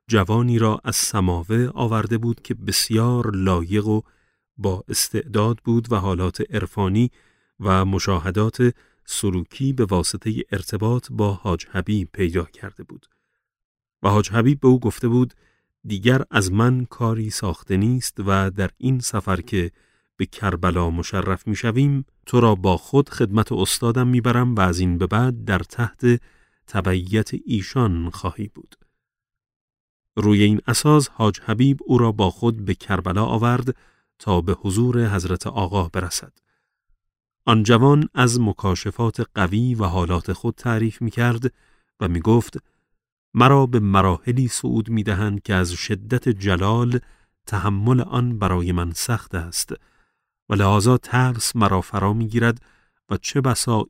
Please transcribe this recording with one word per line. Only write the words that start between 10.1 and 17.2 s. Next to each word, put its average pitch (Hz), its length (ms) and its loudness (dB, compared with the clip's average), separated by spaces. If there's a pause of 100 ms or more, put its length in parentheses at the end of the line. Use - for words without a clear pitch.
ارتباط 110 600 -2
با 107 220 0
حاج 95 380 -4
حبیب 98 420 -2
پیدا 87 300 -2
کرده - 400 -16
بود - 220 -20 (1000)
و 98 60 2
حاج 104 200 2
حبیب 117 300 2
به 135 80 4
او 127 120 6
گفته 123 280 -2
بود: 123 260 2 (520)
«دیگر 113 360 2 (100)
از 95 200 0
من 123 340 2
کاری 113 440 -4